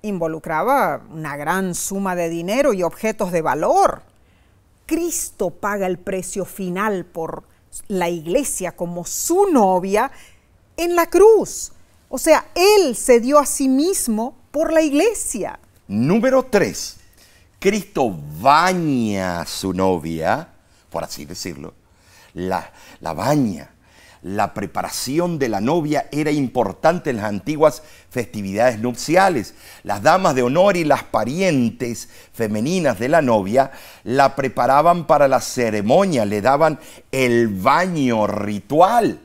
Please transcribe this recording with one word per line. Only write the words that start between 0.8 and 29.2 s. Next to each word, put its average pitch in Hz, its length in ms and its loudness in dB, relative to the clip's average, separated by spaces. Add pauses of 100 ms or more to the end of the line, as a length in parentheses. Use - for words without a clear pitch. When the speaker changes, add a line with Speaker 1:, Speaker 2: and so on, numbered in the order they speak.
Speaker 1:
una 151 240 -8
gran 175 380 -2
suma 196 420 -6
de 170 120 -2
dinero 202 440 -2
y 180 100 -2
objetos 185 500 -4
de 165 100 0
valor. 208 600 0 (840)
Cristo 320 640 -6
paga 202 360 -6
el 180 120 -4
precio 185 460 -8
final 185 600 -6
por 165 400 -12 (440)
la 180 200 -2
iglesia 175 680 -4
como 175 280 -8
su 381 460 0
novia 196 600 2 (640)
en 349 180 -2
la 339 120 2
cruz. 381 680 4 (360)
O 262 100 -8
sea, 302 360 2
Él 359 400 4
se 240 260 4
dio 269 180 4
a 285 80 4
sí 269 220 -2
mismo 262 680 0 (160)
por 320 200 -2
la 320 100 6
iglesia. 294 760 0 (300)
Speaker 2:
Número 214 560 2
tres, 170 540 -2 (600)
Cristo 165 580 -2 (240)
baña 127 1000 2
a 80 60 -8
su - 260 -6
novia, 90 800 -2 (380)
por 82 140 -8
así 78 220 -14
decirlo, 76 500 -14 (600)
la, 92 360 -6 (300)
la 80 120 -8
baña. 101 600 -2 (500)
La 101 320 -4
preparación 135 840 -4
de 131 100 -2
la 101 120 -4
novia 147 500 -2
era 147 220 -2
importante 143 760 0
en 117 80 -4
las 104 80 -4
antiguas 147 560 0 (280)
festividades 110 680 -2
nupciales. 143 760 0 (300)